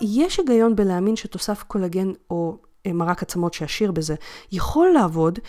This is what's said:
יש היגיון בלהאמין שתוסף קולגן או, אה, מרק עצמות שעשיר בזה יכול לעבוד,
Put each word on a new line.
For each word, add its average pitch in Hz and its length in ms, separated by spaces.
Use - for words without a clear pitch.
יש 247 380
היגיון 233 360
בלהאמין 196 400
שתוסף - 480
קולגן 185 480
או, 170 280
אה, 185 80
מרק 170 280
עצמות 170 320
שעשיר 190 380
בזה 156 240
יכול 311 380
לעבוד, 170 600